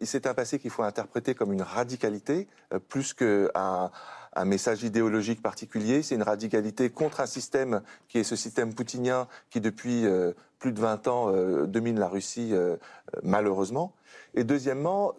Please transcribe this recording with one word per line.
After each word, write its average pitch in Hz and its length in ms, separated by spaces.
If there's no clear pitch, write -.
c'est 127 280
un 123 60
passé 131 260
qu'il 117 100
faut - 140
interpréter 113 500
comme 101 180
une 95 100
radicalité, 123 840
euh, 95 60
plus - 360
qu'un, 101 360
un 92 100
message 104 400
idéologique 110 580
particulier. 110 600
C'est 147 100
une 110 80
radicalité 107 680
contre 117 300
un 131 80
système 127 560
qui - 120
est 110 60
ce 117 120
système 113 380
poutinien 127 520
qui, 120 100
depuis, 113 460
euh, 90 280
plus 131 100
de 107 80
vingt 110 300
ans, 123 260
euh, 90 320
domine 113 320
la 98 80
Russie, 101 460
euh, 90 240
euh, - 80
malheureusement. 104 680
Et 120 100
deuxièmement, 160 760